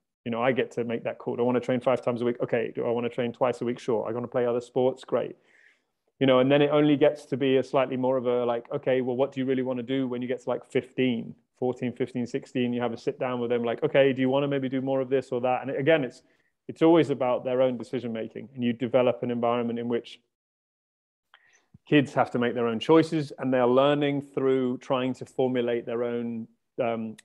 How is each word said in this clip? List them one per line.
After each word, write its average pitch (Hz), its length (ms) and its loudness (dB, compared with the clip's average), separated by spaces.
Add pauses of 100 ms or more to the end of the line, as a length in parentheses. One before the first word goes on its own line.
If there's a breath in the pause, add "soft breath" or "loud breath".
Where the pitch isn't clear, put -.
(260)
You 120 60 -6
know, 117 100 -4
I 135 120 4
get 117 180 -2
to 120 140 -4
make 117 180 -6
that 117 160 -8
call. 123 160 -6
"Do 120 80 0
I - 20 2
wanna 123 140 2
train 123 220 -2
five 127 200 2
times 120 200 -2
a 120 40 -2
week?" 123 160 0
Okay. 113 320 -2
"Do 123 120 -4
I 120 60 0
wanna 120 180 -2
train 120 240 -4
twice 123 280 -2
a 120 40 -4
week?" 123 120 -2
Sure. 107 300 -2
"I 110 60 -4
wanna 120 140 -6
play 123 180 -2
other 120 160 0
sports?" 127 420 -2
Great. 117 320 -4 (840 soft breath)
You 135 80 2
know, 127 120 6
and 131 100 4
then 143 120 6
it 143 80 4
only 151 260 4
gets 147 300 2
to 135 100 -6
be 131 220 2
a 127 60 2
slightly 131 340 -2
more 127 180 0
of 123 100 -2
a, 123 200 0
like, 120 260 -4
"Okay, 131 300 0
well, 123 160 -2
what 139 160 0
do 135 80 -4
you 127 40 -2
really 131 180 0
wanna 127 200 -4
do 131 240 -2
when 123 140 -6
you 123 60 -6
get 123 140 -4
to, - 80 -6
like, 123 140 -4
fifteen, 123 720 -2 (220)
fourteen, 123 340 -4
fifteen, 120 340 -4
sixteen?" 123 460 -4
You 120 100 -4
have 117 120 -2
a 113 40 -8
sit - 220 -6
down 127 220 -4
with 117 80 -2
them, 120 140 0
like, 117 200 -2
"Okay, 139 300 4
do 131 80 -2
you 127 80 2
wanna 139 180 2
maybe 135 220 -2
do 131 120 -2
more 135 200 0
of 127 80 -6
this 135 240 0
or 123 80 -2
that?" 127 200 0
And 131 100 -6
again, 143 340 2
it's, - 180 -10 (460)
it's 127 120 -10
always 165 280 6
about 123 340 0
their 127 180 0
own 127 140 2
decision 117 380 -6
making, 113 400 -8
and 123 100 -6
you 120 80 2
develop 123 520 2
an 123 80 -2
environment 117 460 -2
in 120 120 -6
which - 320 -6 (1600 soft breath)
kids 143 280 4
have 127 180 2
to 127 80 -4
make 120 140 0
their 120 140 -2
own 110 120 -2
choices, 160 600 2
and 131 140 -2
they're 127 140 4
learning 143 540 2
through 131 560 0
trying 127 360 -2
to 123 120 -14
formulate 120 600 -2
their 120 180 -4
own, 117 440 -6 (340)
um, 113 420 -4